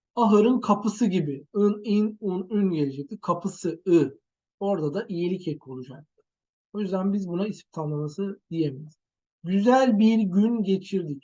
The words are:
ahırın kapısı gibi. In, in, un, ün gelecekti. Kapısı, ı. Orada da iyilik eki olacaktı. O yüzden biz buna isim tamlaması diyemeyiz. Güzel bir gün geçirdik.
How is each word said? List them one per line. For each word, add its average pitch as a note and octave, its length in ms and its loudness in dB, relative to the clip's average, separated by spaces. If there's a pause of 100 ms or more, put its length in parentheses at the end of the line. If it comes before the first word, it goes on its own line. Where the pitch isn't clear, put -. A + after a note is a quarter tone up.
(160)
ahırın A3+ 440 4
kapısı G#3 460 0
gibi. D3+ 500 -2
In, G#3 280 2
in, G#3+ 380 0
un, F#3 280 -4
ün G#3 220 2
gelecekti. C#3+ 480 -4
Kapısı, F3 680 -6
ı. E3 320 4 (400)
Orada E3+ 340 -2
da G#3+ 140 -4
iyilik F3+ 400 -4
eki D3 220 -6
olacaktı. B2+ 520 -16 (520)
O G3+ 60 -8
yüzden F#3+ 340 -2
biz F#3+ 140 -4
buna F3+ 200 -2
isim - 240 -10
tamlaması D3+ 680 -6 (100)
diyemeyiz. D#3 480 -6 (460)
Güzel G#3+ 560 4
bir A3 200 6
gün G#3 440 2
geçirdik. F#3 600 -2